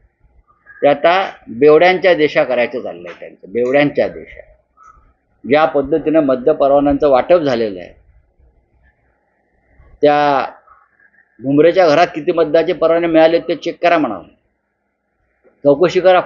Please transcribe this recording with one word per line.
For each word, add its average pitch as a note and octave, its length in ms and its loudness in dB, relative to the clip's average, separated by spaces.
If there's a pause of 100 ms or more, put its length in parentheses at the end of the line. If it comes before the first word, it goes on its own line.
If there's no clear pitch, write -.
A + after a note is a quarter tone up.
(840)
ते C#3+ 60 2
आता F3 440 0 (160)
बेवड्यांच्या D#3+ 640 4
देशा D3+ 300 0
करायचं A#2+ 380 -4
चाललंय F2 380 -14
त्यांचं, E2+ 320 -20
बेवड्यांच्या B2 560 -2
देशा. D#2+ 320 -16 (1040)
ज्या D3 200 0
पद्धतीनं D3+ 560 -2
मद्य C3 320 0
परवान्यांचं C#3+ 560 0
वाटप C3+ 300 2
झालेलं A#2 420 -4
आहे, F2 120 -20 (2000)
त्या D3 440 0 (960)
भुमरेच्या D#3+ 460 2
घरात D#3+ 260 2
किती D#3 180 -4
मद्याचे D#3+ 400 0
परवाने E3 340 -2
मिळाले E3 340 2
ते E3+ 160 -6
चेक - 260 -10
करा E3 160 0
म्हणावं, A2 260 -6 (1400)
चौकशी D#3 380 0
करा, F3+ 260 2